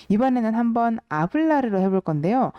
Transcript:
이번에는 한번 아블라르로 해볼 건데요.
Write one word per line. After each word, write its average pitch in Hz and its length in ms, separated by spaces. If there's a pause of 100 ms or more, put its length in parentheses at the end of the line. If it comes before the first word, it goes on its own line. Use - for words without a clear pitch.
이번에는 233 480
한번 233 420 (100)
아블라르로 247 720
해볼 190 220
건데요. 175 580